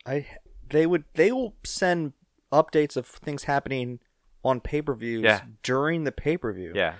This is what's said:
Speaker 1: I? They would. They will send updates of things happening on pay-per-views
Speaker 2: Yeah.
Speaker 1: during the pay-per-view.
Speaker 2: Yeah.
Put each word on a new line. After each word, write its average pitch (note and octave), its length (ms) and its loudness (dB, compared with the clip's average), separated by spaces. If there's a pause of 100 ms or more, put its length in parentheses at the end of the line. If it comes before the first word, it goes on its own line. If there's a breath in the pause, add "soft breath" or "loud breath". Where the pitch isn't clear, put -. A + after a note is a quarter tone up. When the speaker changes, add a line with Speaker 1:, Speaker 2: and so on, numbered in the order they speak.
Speaker 1:
I? C#3 200 -4 (440)
They D#3 160 4
would. E3+ 180 0 (100)
They F3+ 180 4
will B3+ 220 -4 (100)
send F3 480 0 (400)
updates D3+ 440 2
of B2+ 100 -4
things - 380 -10
happening C3 540 -2 (460)
on C3 160 2
pay-per-views A#2 600 -2
Speaker 2:
Yeah. G#2+ 200 6 (200)
Speaker 1:
during D3+ 400 0
the C#3 80 -2
pay-per-view. G#2 640 -4
Speaker 2:
Yeah. F2 260 2